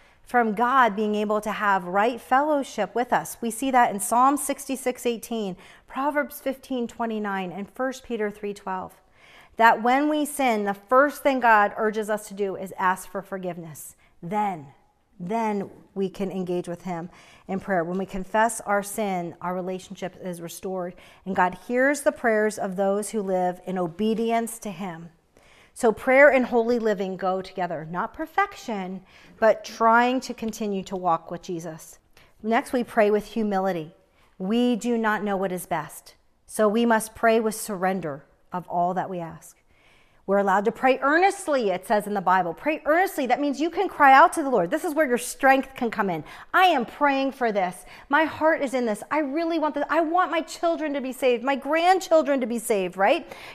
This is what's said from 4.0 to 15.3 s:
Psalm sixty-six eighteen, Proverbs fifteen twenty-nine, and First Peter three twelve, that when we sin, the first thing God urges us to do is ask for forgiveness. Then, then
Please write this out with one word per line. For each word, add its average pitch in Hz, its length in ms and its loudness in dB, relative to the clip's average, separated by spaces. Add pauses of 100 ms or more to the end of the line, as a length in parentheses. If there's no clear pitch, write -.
Psalm 254 360 2
sixty-six 269 720 -6
eighteen, 220 500 -4 (300)
Proverbs 277 540 -4
fifteen 262 460 -6
twenty-nine, 208 680 -6
and 196 180 -12
First 262 340 -6
Peter 214 260 -4
three 202 220 -8
twelve, 185 400 -10 (640)
that 226 260 6
when 262 260 2
we 302 160 0
sin, 247 400 0
the 202 100 -2
first 269 480 2
thing 269 180 2
God 214 360 6
urges 214 340 -2
us 214 180 -4
to 196 60 -16
do 190 220 -4
is 190 200 -10
ask 185 320 -2
for 196 140 -8
forgiveness. 175 720 -10 (260)
Then, 180 460 -4 (540)
then 190 500 -2 (240)